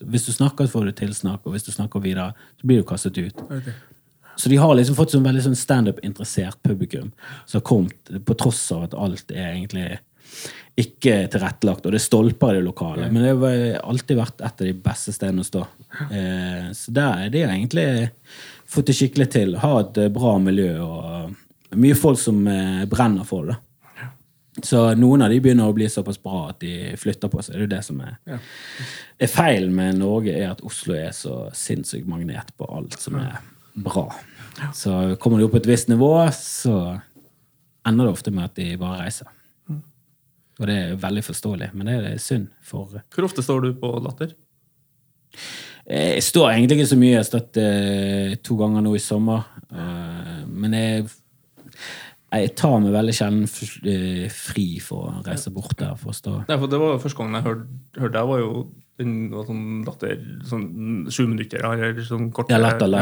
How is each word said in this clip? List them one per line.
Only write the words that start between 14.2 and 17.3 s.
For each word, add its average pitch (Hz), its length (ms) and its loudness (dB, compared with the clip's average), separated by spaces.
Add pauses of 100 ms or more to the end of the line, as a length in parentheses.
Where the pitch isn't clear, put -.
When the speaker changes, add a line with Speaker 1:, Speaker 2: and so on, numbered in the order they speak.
Speaker 1:
et - 220 -6
av 92 40 0
de 92 60 0
beste 95 400 -4
stedene 95 280 -2
å 92 40 -2
stå. 90 220 -4 (440)
Eh, 92 640 -4
så - 200 -10
der 120 340 0
er - 20 -2
det 147 220 0